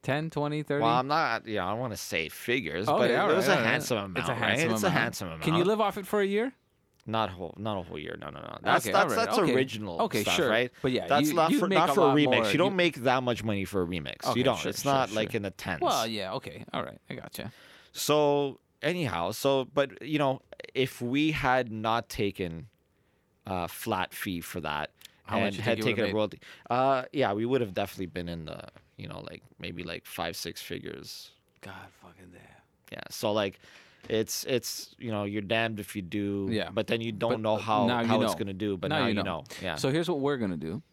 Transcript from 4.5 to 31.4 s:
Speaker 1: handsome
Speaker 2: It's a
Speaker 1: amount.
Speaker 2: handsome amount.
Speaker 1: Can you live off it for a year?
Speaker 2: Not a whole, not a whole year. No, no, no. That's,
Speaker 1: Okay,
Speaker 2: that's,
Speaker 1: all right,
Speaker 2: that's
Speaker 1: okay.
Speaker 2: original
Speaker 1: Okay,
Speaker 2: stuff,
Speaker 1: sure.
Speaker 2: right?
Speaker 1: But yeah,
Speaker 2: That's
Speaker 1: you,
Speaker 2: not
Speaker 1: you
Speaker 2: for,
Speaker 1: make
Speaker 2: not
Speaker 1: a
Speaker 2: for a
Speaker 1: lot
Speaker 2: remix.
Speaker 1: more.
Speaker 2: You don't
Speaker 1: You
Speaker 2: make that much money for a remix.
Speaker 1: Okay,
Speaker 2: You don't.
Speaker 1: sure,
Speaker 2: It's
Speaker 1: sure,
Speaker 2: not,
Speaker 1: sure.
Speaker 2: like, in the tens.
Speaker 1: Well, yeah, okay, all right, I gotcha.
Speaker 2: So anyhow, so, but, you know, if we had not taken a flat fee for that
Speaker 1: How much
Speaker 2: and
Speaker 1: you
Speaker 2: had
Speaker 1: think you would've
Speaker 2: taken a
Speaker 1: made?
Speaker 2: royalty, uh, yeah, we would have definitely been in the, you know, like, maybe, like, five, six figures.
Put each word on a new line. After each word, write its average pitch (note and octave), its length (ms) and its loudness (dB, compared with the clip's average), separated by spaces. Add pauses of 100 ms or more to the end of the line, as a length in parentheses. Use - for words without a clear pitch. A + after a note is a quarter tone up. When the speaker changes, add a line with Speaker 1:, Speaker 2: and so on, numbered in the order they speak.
Speaker 1:
handsome D#3+ 140 2
Speaker 2:
It's G#2+ 100 0
a G3 40 2
Speaker 1:
amount. E3 140 2
Speaker 2:
handsome A2+ 280 -2
amount. D#2+ 140 -8
Speaker 1:
Can D#3+ 120 2
you F3 100 4
live G#3+ 160 2
off G3+ 160 0
it F#3+ 100 -8
for G#3 140 2
a G3 60 4
year? G#3+ 260 0 (540)
Speaker 2:
Not G#2+ 240 0
a - 20 -10
whole, F2+ 240 -10
not G#2 220 -4
a F2+ 40 -6
whole E2+ 160 -10
year. D#2+ 220 -8
No, D2 100 -10
no, D2 100 -14
no. D#2 220 -12
That's, - 240 4
Speaker 1:
Okay, - 60 0
Speaker 2:
that's, F#3+ 200 4
Speaker 1:
all - 60 2
right, A3+ 80 2
Speaker 2:
that's - 120 2
Speaker 1:
okay. E3+ 160 4
Speaker 2:
original A2 480 -2
Speaker 1:
Okay, A#2+ 200 0
Speaker 2:
stuff, F#2 140 2
Speaker 1:
sure. D3 140 2
Speaker 2:
right? A#2+ 200 2 (120)
Speaker 1:
But C3 100 2
yeah, F#2+ 160 0
Speaker 2:
That's D3 200 4
Speaker 1:
you, D3+ 60 0
Speaker 2:
not E3 160 4
Speaker 1:
you F#3+ 80 4
Speaker 2:
for, F3+ 80 2
Speaker 1:
make F#3+ 120 4
Speaker 2:
not E3+ 120 6
Speaker 1:
a - 40 4
Speaker 2:
for G3+ 60 6
a E3 40 8
Speaker 1:
lot C#3+ 120 6
Speaker 2:
remix. D3 80 8 (180)
Speaker 1:
more. G2+ 100 2
Speaker 2:
You C#3+ 60 4
don't F#3 140 4
Speaker 1:
You F#3+ 40 -2
Speaker 2:
make F3 200 2
that B2+ 260 2
much A#2+ 220 -2
money G2+ 200 0
for F#2+ 180 0
a E2+ 40 0
remix. E2 400 -6
Speaker 1:
Okay, A#2+ 120 2
Speaker 2:
You B2+ 60 4
don't. A#2 140 4
Speaker 1:
sure, D#2 120 -4
Speaker 2:
It's - 120 -6
Speaker 1:
sure, C#3+ 100 2
Speaker 2:
not, C3 160 2
Speaker 1:
sure. G#2+ 80 -4
Speaker 2:
like, G#2+ 180 -2
in G#2+ 80 0
the G2 80 -4
tens. F2+ 300 -6
Speaker 1:
Well, D#3+ 260 2
yeah, G2+ 280 -4
okay, - 300 -10 (100)
all - 100 -2
right, A1+ 140 -12 (100)
I - 60 -8
gotcha. - 380 -10 (400)
Speaker 2:
So C#3+ 680 2 (220)
anyhow, A2+ 500 0
so, C3+ 400 2
but, C#3 340 -2
you D3+ 120 0
know, C3+ 240 2 (320)
if - 260 0
we C#3 320 2
had B2+ 400 2
not A2+ 360 0
taken F#2+ 600 -4 (800)
a F2+ 220 -2
flat F#2+ 460 -2
fee F2+ 260 -6
for - 200 -8
that D2+ 300 -4 (340)
Speaker 1:
How G#2 140 -2
much G2+ 100 2
Speaker 2:
and G2 80 -4
Speaker 1:
you A2 60 -6
Speaker 2:
had A2+ 140 2
Speaker 1:
think - 20 -6
you A2 60 -2
would've A2+ 120 0
Speaker 2:
taken A2 80 0
a - 40 0
Speaker 1:
made? G2 60 -2
Speaker 2:
royalty, G#2+ 260 -2 (280)
uh, C3 440 2
yeah, B2 200 2
we A2 140 -2
would B2+ 160 2
have G2 120 -4
definitely G2 320 -4
been E2+ 220 -8
in E2 160 -8
the, - 180 -12 (360)
you G2+ 100 -12
know, - 220 -12
like, - 120 -16 (160)
maybe, F2 260 -10
like, E2+ 200 -10
five, E2+ 320 -6
six - 240 -10
figures. - 680 -12 (320)